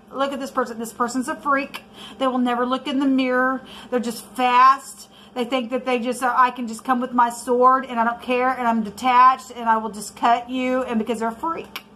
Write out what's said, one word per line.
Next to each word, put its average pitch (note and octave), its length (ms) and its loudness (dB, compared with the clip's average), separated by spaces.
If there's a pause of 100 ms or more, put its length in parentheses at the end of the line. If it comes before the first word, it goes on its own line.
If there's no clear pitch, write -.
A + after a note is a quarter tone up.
(100)
Look C#4 240 -4
at B3 60 -8
this C4+ 100 -8
person. A#3 280 -4
This A3+ 140 -8
person's A#3+ 360 -4
a D#4 80 -6
freak. C#4 460 -2 (360)
They C4 80 0
will B3+ 120 0
never B3 280 0
look B3+ 200 -4
in C4+ 140 -2
the C#4+ 60 2
mirror. B3+ 560 2 (280)
They're B3 80 0
just A3+ 360 -6
fast. B3+ 760 2 (280)
They B3 80 -2
think A#3+ 240 -4
that B3+ 160 -4
they B3 140 0
just A#3+ 240 -6
are, A#3+ 120 0
"I B3+ 160 4
can B3+ 160 -8
just A3 160 -10
come B3+ 160 -2
with B3 140 -6
my B3 160 4
sword B3+ 560 2
and A#3+ 160 -4
I A3+ 40 2
don't A#3 180 -4
care B3 260 0
and B3+ 180 -2
I'm A3+ 160 0
detached B3 720 4
and A#3 140 -8
I A3 80 4
will A3 140 -4
just G3 260 -14
cut A#3+ 320 2
you." B3+ 360 -2
And A#3 140 -2
because A3 200 -2
they're A3+ 100 -2
a A3+ 40 -6
freak. A3+ 520 -8 (120)